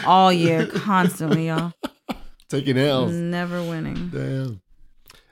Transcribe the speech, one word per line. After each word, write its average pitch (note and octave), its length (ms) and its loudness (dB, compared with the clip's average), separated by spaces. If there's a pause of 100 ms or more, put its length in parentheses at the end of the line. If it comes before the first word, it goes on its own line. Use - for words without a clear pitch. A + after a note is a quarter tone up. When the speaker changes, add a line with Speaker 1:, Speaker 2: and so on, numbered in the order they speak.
Speaker 1:
all F#3 280 8
year E3+ 340 2
constantly, F3 800 0
y'all. E3 240 -2 (400)
Speaker 2:
<laughs> - 380 -16
Taking C3+ 280 0
L's. C3+ 360 2
Speaker 1:
Never F3 480 -4
winning. E3 480 -6
Speaker 2:
Damn. C3+ 520 -6 (720)